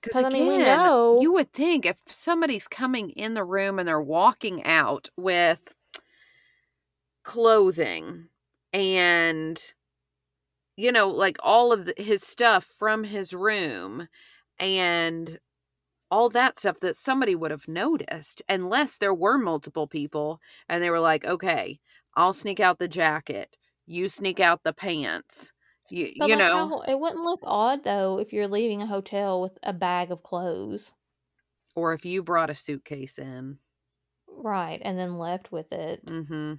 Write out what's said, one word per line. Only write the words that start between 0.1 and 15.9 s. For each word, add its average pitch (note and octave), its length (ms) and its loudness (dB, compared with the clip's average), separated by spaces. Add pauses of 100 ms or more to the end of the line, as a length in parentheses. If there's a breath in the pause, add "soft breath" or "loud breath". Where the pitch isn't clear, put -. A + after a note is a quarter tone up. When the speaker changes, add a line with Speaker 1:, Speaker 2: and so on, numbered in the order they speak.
Speaker 2:
'Cause, B3+ 140 4
I C4 40 2
mean, C4+ 160 2
we F#4 80 2
Speaker 1:
again, C#4+ 220 6
Speaker 2:
know B3 440 6
Speaker 1:
you D#4 120 4
would E4+ 200 2
think D#4+ 320 0
if - 220 -2
somebody's D#4+ 640 -2
coming B3 420 -4
in A3 240 -6
the G#3+ 80 -2
room G3 380 -2
and F3 80 -2
they're D#3 120 2
walking F3+ 640 2
out C#3+ 540 2
with F3 580 2 (1500 soft breath)
clothing E3+ 1040 2 (440)
and, E3+ 1000 2 (1000)
you A#3 160 0
know, G#3+ 160 4
like, F3+ 340 0
all A#3 300 6
of F#3+ 140 -2
the, F3 100 -6
his G#3 260 -2
stuff A3+ 420 2
from G#3+ 400 -4
his G3+ 300 -10
room E3 760 -4 (520 soft breath)
and E3+ 800 0 (720)